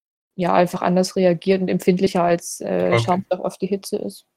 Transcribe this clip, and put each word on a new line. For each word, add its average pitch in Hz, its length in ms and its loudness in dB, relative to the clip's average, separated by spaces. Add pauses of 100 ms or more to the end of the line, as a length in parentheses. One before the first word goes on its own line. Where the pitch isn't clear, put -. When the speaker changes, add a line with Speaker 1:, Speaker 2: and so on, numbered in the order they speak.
(380)
Speaker 1:
ja 180 160 0
einfach 180 280 2
anders 185 360 0
reagiert 185 440 2
und 180 60 -2
empfindlicher 185 560 0
als, 175 380 -2
äh, - 320 0
Speaker 2:
Okay. 117 60 4
Speaker 1:
Schaumstoff 185 420 -2
auf 190 160 -6
die 190 100 -6
Hitze 196 300 -6
ist. - 280 -10 (120)